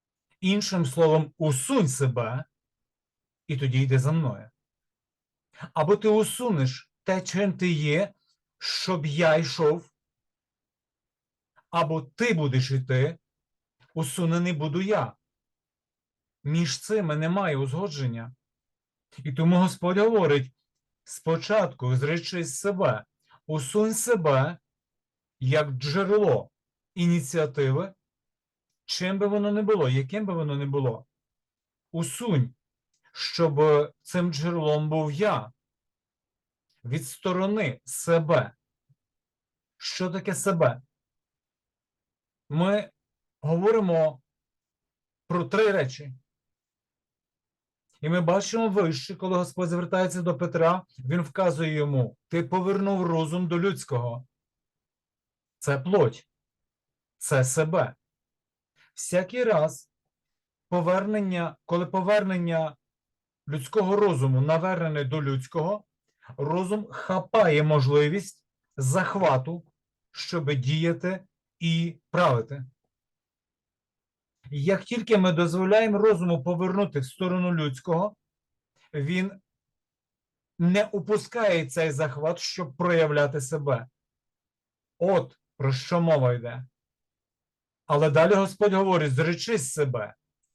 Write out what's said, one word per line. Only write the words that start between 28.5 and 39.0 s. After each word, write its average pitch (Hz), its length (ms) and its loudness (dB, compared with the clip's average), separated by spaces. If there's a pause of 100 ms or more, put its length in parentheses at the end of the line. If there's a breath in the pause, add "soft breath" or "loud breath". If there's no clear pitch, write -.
чим 185 340 -4
би 202 80 2
воно 208 240 0
не 214 100 0
було, 196 280 2
яким 139 360 -2
би 185 80 -4
воно 151 220 -2
не 139 100 -4
було. 135 400 -2 (880)
Усунь, 165 640 -2 (580 soft breath)
щоб 151 480 0 (400)
цим 175 320 -2
джерелом 151 560 0
був 156 220 -2
я. 143 400 -2 (1300)
Відсторони 185 1040 -4
себе». 160 680 0 (1200)